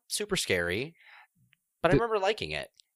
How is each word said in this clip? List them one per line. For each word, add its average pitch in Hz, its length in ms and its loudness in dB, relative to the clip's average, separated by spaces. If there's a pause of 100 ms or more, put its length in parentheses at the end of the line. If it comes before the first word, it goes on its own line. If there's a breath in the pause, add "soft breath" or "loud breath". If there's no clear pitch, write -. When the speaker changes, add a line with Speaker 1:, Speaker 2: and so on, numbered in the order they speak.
Speaker 1:
super 202 300 -4
scary. 95 580 -2 (880 soft breath)
But 170 80 4
I 185 40 4
Speaker 2:
The 220 60 6
Speaker 1:
remember 220 200 0
liking 190 320 -2
it, 73 180 -6 (260)